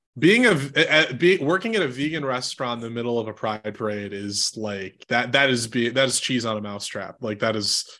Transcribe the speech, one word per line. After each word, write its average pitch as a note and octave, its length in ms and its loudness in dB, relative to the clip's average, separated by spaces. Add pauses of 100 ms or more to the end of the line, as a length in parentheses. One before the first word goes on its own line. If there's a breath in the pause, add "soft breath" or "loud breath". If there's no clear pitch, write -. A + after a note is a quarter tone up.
(200)
Being G#3+ 260 6
a G#3+ 100 6
v-, C#3 260 0
a, D#3 280 4
a, - 40 -6
be, F3 240 4
working F#3 400 0
at F#3+ 40 2
a D3+ 60 0
vegan C#3+ 380 -4
restaurant B2 540 -4
in A#2 40 -10
the A#2 60 -8
middle A#2 280 -2
of A2 120 -2
a G#2+ 40 -10
Pride G#2+ 420 -4
Parade G#2 360 -4
is, G2+ 460 -4
like, G2+ 500 -8
that, A#2+ 240 0
that C#3 180 4
is A#2 180 0
be-, A#2 200 0
that C3 180 2
is A#2+ 140 0
cheese B2 260 -2
on A2 120 -2
a G#2 40 -4
mousetrap. G2+ 600 -8
Like, G#2+ 180 -4
that A2 160 0
is - 300 -2 (140)